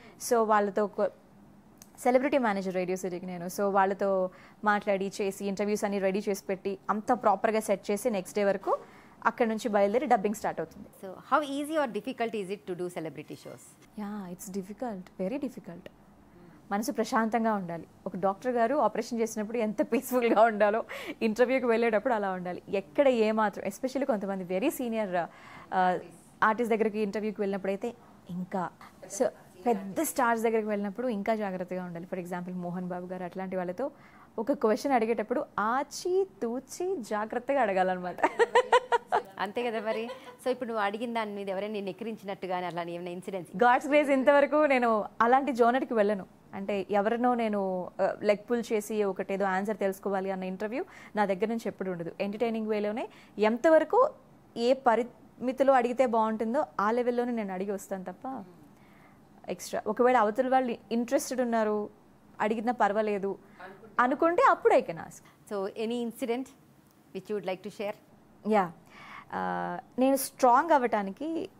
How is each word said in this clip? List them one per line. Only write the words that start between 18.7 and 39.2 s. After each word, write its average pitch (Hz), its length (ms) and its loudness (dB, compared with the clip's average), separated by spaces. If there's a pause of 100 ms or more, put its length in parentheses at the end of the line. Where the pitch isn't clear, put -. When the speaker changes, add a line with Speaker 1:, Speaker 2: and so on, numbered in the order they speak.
Speaker 1:
ఆపరేషన్ 226 340 -4
చేసినప్పుడు 220 440 -4
ఎంత 220 140 0 (120)
పీస్‌ఫుల్‌గా 233 580 4
ఉండాలో, 214 300 2 (480)
ఇంటర్వ్యూకి 240 440 2
వెళ్ళేటప్పుడు 226 460 2
అలా 196 200 -2
ఉండాలి. 180 240 -8 (180)
ఎక్కడ 269 260 2 (220)
ఏమాత్రం, 220 440 0
especially 262 400 -4
కొంతమంది 196 320 -4 (100)
very 233 160 0 (100)
senior, 226 280 -4 (680)
ఆ, 185 200 4 (520)
ఆర్టిస్ట్ 220 240 0
దగ్గరికి 214 340 0
ఇంటర్వ్యూకి 202 360 -4
వెళ్ళినప్పుడైతే 196 500 -4 (420)
ఇంకా, 180 280 -6 (520)
so 247 100 2 (400)
పెద్ద 196 320 0 (120)
స్టార్స్ 233 360 0
దగ్గరికి 220 260 0
వెళ్ళినప్పుడు 202 340 -4 (120)
ఇంకా 208 140 -2 (100)
జాగ్రత్తగా 185 460 -6
ఉండాలి. 170 240 -10
For 185 100 -4
example, 180 320 -8 (100)
మోహన్ 180 300 -6
బాబు 180 180 -8
గారు 185 160 -8
అట్లాంటి 185 320 -8
వాళ్ళతో 180 300 -4 (520)
ఒక 240 100 0 (120)
క్వశ్చన్ 220 320 2
అడిగేటప్పుడు 220 440 0 (180)
ఆచి 262 560 -2 (280)
తూచి 254 440 -6 (260)
జాగ్రత్తగా 233 540 -2
అడగాలన్నమాట. 185 560 0
<laughs> - 1200 2